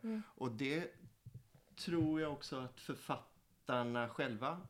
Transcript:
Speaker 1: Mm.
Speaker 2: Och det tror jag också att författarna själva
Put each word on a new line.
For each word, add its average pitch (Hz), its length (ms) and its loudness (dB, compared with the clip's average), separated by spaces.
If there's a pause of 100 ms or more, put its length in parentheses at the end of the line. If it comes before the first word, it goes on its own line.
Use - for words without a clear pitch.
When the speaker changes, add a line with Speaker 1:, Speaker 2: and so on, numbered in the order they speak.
Speaker 1:
Mm. 220 260 -2
Speaker 2:
Och 123 240 -4
det 139 380 0 (880)
tror 156 440 4
jag 156 120 2
också - 280 -4
att 127 200 -8
författarna 120 1300 0
själva 135 600 0